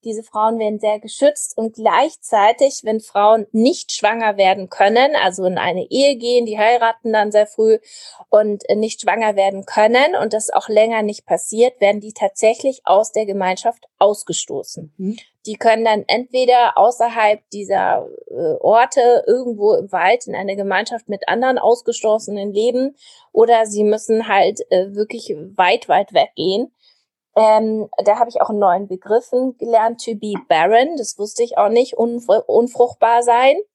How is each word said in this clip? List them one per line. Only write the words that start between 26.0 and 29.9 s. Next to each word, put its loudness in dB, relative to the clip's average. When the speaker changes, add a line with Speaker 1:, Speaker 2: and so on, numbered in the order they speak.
Speaker 1:
weggehen. -2
Ähm, 2
da 2
habe 2
ich -4
auch -2
einen -4
neuen 0
Begriff -2
gelernt, -2